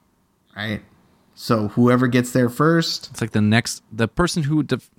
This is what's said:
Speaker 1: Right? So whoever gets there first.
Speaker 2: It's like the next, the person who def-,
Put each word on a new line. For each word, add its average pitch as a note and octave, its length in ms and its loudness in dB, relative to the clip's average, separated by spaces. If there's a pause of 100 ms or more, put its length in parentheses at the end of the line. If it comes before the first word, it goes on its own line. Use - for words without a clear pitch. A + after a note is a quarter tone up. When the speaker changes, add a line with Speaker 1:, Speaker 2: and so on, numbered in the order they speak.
(560)
Speaker 1:
Right? G#2 260 -8 (520)
So G#2+ 340 -2
whoever B2 380 4
gets B2 260 0
there B2 160 2
first. E3 600 0
Speaker 2:
It's - 100 -10
like A2+ 100 -4
the A2 100 0
next, G#2+ 500 0
the A2 160 -2
person F3 380 -2
who D3+ 180 0
def-, - 360 -6